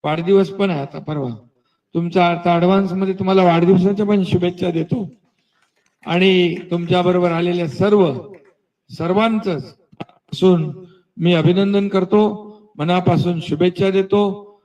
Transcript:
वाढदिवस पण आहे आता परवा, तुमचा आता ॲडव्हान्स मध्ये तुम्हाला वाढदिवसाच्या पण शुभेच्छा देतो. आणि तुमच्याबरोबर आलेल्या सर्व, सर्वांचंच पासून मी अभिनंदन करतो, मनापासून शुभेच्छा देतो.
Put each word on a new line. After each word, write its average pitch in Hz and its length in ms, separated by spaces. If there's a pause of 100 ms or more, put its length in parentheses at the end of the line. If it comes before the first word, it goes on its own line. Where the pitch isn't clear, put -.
वाढदिवस 170 460
पण 196 200
आहे 151 120
आता 139 180
परवा, 143 300 (640)
तुमचा 175 320
आता 175 260
ॲडव्हान्स 180 380
मध्ये 190 220
तुम्हाला 190 300
वाढदिवसाच्या 180 640
पण 202 180
शुभेच्छा 180 480
देतो. 165 320 (1000)
आणि 180 520 (160)
तुमच्याबरोबर 175 600
आलेल्या 175 360
सर्व, 190 360 (880)
सर्वांचंच 190 720 (360)
पासून 175 680 (480)
मी 170 160
अभिनंदन 196 540
करतो, 190 340 (560)
मनापासून 175 640
शुभेच्छा 175 500
देतो. 190 320 (440)